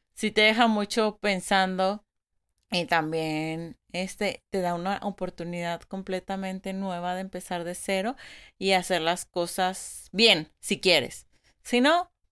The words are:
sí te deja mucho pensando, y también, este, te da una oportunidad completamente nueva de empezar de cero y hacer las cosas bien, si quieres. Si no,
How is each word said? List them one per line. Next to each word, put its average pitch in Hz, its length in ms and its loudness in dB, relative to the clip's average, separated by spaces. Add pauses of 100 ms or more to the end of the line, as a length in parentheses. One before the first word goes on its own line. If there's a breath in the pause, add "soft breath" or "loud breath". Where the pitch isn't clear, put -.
(140)
sí 214 160 -2
te 214 120 2
deja 220 240 6
mucho 214 540 0
pensando, 190 840 2 (680)
y 175 160 0
también, 160 920 -2 (160)
este, 185 580 -4
te 190 100 -2
da 175 140 0
una 180 280 -2
oportunidad 175 800 -6
completamente 190 920 -6
nueva 180 420 -4
de 185 60 -4
empezar 180 440 -8
de 175 100 -6
cero 196 420 -2 (420 loud breath)
y 190 140 2
hacer 180 300 2
las 170 240 0
cosas - 840 -4
bien, 190 460 6
si - 220 -4
quieres. 160 460 2 (360)
Si 240 180 0
no, 330 300 2 (220)